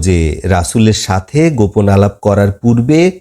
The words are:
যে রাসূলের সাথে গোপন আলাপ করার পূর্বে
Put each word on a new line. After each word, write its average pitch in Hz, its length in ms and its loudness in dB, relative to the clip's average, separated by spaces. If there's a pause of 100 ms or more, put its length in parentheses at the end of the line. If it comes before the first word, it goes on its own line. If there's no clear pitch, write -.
যে 82 440 0
রাসূলের 92 480 0
সাথে 104 580 -2
গোপন 104 380 0
আলাপ 98 240 2 (100)
করার 101 300 0
পূর্বে 135 680 0